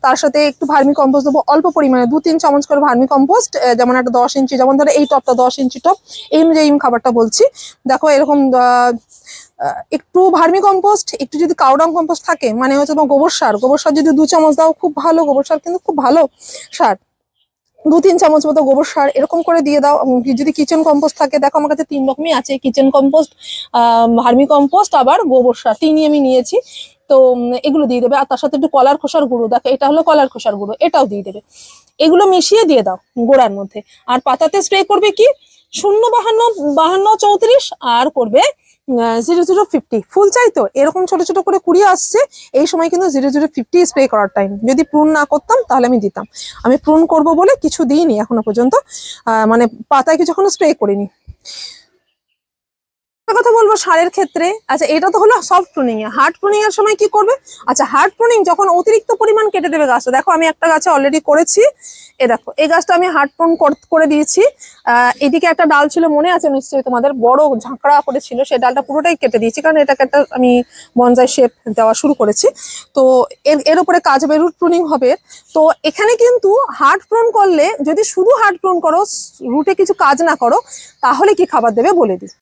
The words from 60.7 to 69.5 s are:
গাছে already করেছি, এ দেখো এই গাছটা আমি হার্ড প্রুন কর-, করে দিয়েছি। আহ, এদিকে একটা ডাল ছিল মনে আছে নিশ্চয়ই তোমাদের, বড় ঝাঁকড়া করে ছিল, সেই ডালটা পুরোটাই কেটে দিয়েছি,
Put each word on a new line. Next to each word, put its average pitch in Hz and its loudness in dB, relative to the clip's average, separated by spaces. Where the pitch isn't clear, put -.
গাছে 311 0
already 285 0
করেছি, 330 2
এ - 0
দেখো 233 -4
এই 302 0
গাছটা 339 0
আমি 349 0
হার্ড 302 -2
প্রুন 330 0
কর-, 294 -2
করে 320 2
দিয়েছি। 302 0
আহ, 247 -2
এদিকে 311 0
একটা 339 0
ডাল 294 4
ছিল 330 -2
মনে 302 0
আছে 330 -2
নিশ্চয়ই 269 -4
তোমাদের, 254 -2
বড় 254 2
ঝাঁকড়া 277 0
করে 285 -4
ছিল, 240 -10
সেই 269 -2
ডালটা 247 -2
পুরোটাই 311 -2
কেটে 247 -2
দিয়েছি, 226 -4